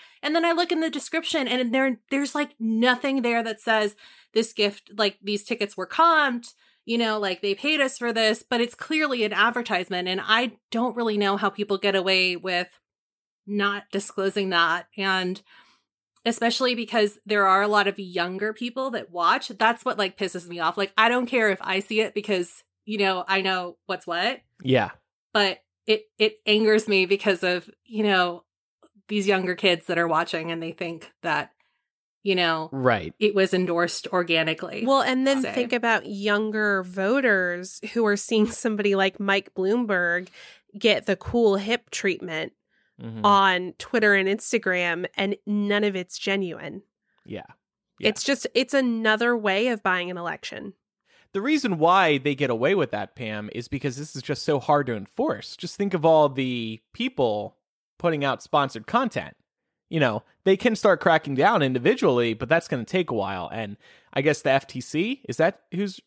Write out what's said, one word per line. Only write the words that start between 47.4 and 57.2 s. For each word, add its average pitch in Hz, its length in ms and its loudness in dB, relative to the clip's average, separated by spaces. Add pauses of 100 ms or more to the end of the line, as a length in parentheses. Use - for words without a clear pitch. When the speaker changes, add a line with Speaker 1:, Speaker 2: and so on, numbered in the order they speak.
Speaker 2:
Yeah. - 80 0
Speaker 3:
It's 214 160 -2
just, 269 320 -2
it's 254 180 0
another 233 640 2
way 208 320 0
of 226 160 -4
buying 180 260 -2
an 180 80 -8
election. 170 580 -10 (580)
Speaker 2:
The 196 80 -2
reason 254 360 0
why 165 420 6
they 139 160 0
get 135 140 0
away 123 240 2
with 170 180 2
that, 104 260 -4
Pam, 107 360 -8
is 120 140 -8
because 135 300 -6
this 151 180 -10
is 135 60 -10
just - 240 -6
so 147 160 0
hard 147 260 2
to 120 80 -4
enforce. 107 640 -6
Just - 180 -10
think 202 180 -4
of 160 120 0
all 156 240 6
the 123 500 -4 (140)
people 120 640 -2 (420)